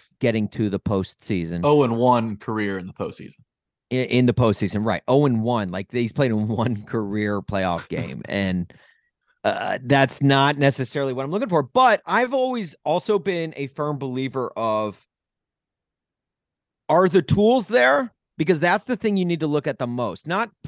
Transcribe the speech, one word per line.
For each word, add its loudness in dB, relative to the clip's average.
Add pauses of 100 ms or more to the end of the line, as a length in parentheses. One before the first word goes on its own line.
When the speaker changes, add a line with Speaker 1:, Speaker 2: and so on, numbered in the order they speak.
(220)
Speaker 1:
getting 0
to -2
the -2
postseason. -4
Speaker 2:
Oh 6
and 0
one 2
career -4
in -10
the -14
postseason. -10 (500)
Speaker 1:
In, -2
in 4
the 4
postseason, 2
right. -2
Oh 6
and 2
one. -2
Like, -8
he's -2
played 0
in 0
<laughs> -
one -2
career -4
playoff -4
game. -8
Speaker 2:
<laughs> -14
Speaker 1:
And, -2 (720)
uh, -2
that's 2
not 4
necessarily 0
what -6
I'm -6
looking -4
for. 2
But 2
I've 0
always -2 (100)
also 0
been -4
a -6
firm -6
believer -4
of, -4 (1800)
are 4
the 4
tools 4
there? 2 (240)
Because 0
that's 2
the -2
thing -2
you 2
need -2
to -2
look -2
at -6
the -4
most. -6
Not -4 (160)